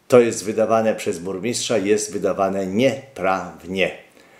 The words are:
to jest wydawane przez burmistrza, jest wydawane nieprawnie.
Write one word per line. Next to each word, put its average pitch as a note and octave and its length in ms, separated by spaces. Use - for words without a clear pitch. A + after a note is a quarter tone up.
to B2 120
jest A2+ 260
wydawane A2 500
przez F#2+ 240
burmistrza, G2 580
jest G2+ 360
wydawane F#2+ 540
nieprawnie. F#2 1200